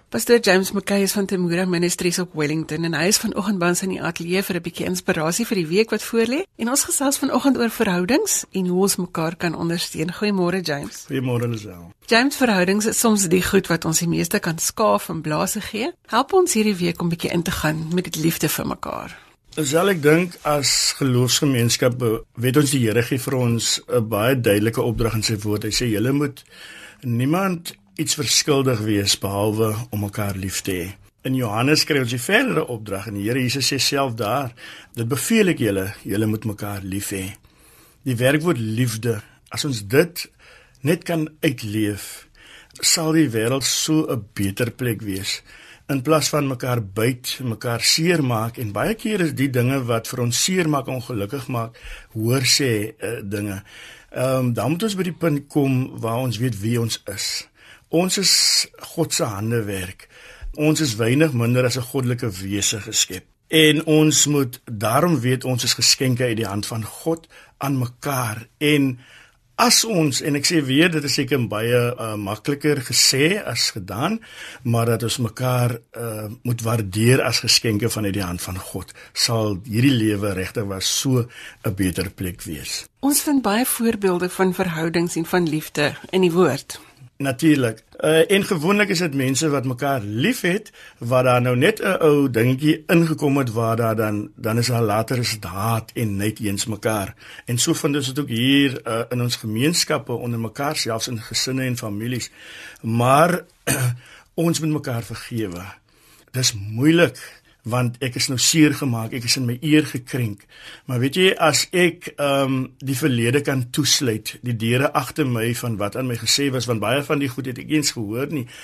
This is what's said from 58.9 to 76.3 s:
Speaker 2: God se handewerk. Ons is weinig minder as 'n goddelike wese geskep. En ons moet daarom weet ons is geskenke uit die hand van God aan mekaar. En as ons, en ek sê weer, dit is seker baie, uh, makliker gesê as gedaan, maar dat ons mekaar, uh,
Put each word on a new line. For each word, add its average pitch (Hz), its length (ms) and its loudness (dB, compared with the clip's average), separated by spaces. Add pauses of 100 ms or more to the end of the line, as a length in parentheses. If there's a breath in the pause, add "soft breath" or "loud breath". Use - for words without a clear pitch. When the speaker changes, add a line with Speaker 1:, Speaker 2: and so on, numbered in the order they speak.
Speaker 2:
God 160 200 -2
se - 100 0
handewerk. 104 840 -4 (480 loud breath)
Ons 156 240 2
is 139 160 0
weinig 127 380 4
minder 123 320 2
as 120 120 0
'n 123 140 -6
goddelike 123 380 -2
wese 98 500 -2
geskep. 98 460 -4 (220)
En 156 380 4
ons 156 400 4
moet 139 400 0
daarom 123 540 2
weet 123 240 0
ons 127 200 -2
is 120 100 0
geskenke 127 500 2
uit 117 140 0
die 110 100 -2
hand 101 180 -4
van 113 180 -6
God - 440 -6 (300 loud breath)
aan 135 200 -2
mekaar. 120 720 -4 (100)
En 139 420 2 (640 loud breath)
as 233 240 4
ons, 160 400 0
en 147 140 0
ek 131 80 0
sê 170 180 2
weer, 143 240 4
dit 156 160 -4
is 131 140 -2
seker 139 220 0 (100)
baie, 117 280 2 (120)
uh, 110 280 -6
makliker 143 640 -2
gesê 143 600 2
as - 300 -2
gedaan, 110 420 -4 (460 loud breath)
maar 117 300 2
dat 110 120 -2
ons 110 160 -2
mekaar, 123 560 0
uh, 110 500 -10 (200)